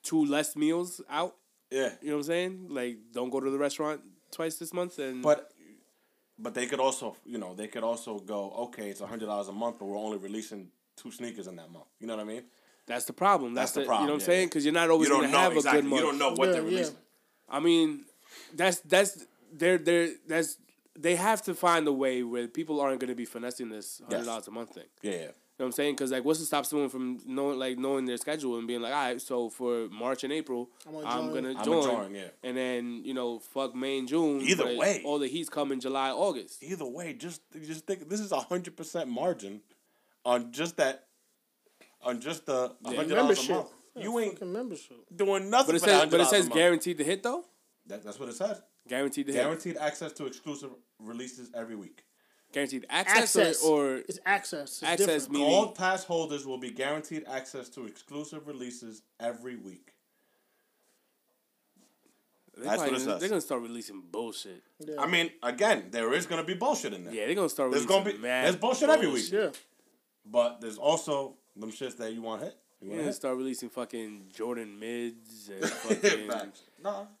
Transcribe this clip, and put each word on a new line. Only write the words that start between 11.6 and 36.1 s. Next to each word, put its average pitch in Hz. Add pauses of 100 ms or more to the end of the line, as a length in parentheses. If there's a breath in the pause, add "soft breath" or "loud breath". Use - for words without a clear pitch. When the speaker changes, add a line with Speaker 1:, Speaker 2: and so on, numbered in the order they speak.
Speaker 2:
month." 85 (140)
You 110
know 113
what 107
I 107
mean? 117 (420 soft breath)
Speaker 1:
That's 120
the -
problem. 170
That's 127
Speaker 2:
That's -
the 151
Speaker 1:
the, 135
Speaker 2:
problem, 110
Speaker 1:
you 143
know 147
what -
I'm 143
Speaker 2:
yeah, - (120)
Speaker 1:
saying? 185
Speaker 2:
yeah. -
Speaker 1:
'Cause 151
you're 151
not 170
always 156
Speaker 2:
You 143
don't 135
Speaker 1:
gonna 139
Speaker 2:
know 143
Speaker 1:
have 175
a -
Speaker 2:
exactly. 143
Speaker 1:
good 139
month. 135
Speaker 2:
You 165
don't 143
know 139
what 165
Speaker 3:
Yeah, 185
Speaker 2:
they're 160
Speaker 3:
yeah. 160
Speaker 2:
releasing. 170 (540)
Speaker 1:
I 139
mean, 156 (480 loud breath)
that's, 180
that's, 185 (260)
they're, 165
they're, 170 (160)
that's, 160 (400)
they 170
have 214
to 185
find 165
a 147
way 131
where 120
people 156
aren't 135
gonna 127
be 117
finessing 120
this 107
Speaker 2:
Yes. -
Speaker 1:
hundred 120
dollars 113
a 101
month 113
thing. - (160)
Speaker 2:
Yeah, 101
yeah. 90
Speaker 1:
You -
know -
what -
I'm 127
saying? 147
'Cause, 131
like, 127
what's 156
to 165
stop 143
someone 147
from 127
knowing, 139
like, 131
knowing 135
their 123
schedule 139
and 117
being 120
like, 117
"All 143
right, 123
so 120
for 120
March 120
and 135
April, 131 (160)
Speaker 3:
I'm 156
gonna 151
Speaker 1:
I'm 123
Speaker 3:
join. 127
Speaker 1:
gonna 131
Speaker 2:
I'ma -
Speaker 1:
join." 156
Speaker 2:
join, 107
yeah. 95 (160)
Speaker 1:
And 123
then, 120
you 131
know, 120
fuck 131
May 135
and 127
June, 147
Speaker 2:
Either 160
Speaker 1:
but 123
Speaker 2:
way. -
Speaker 1:
all 147
the 135
heat's 156
coming 139
July, 135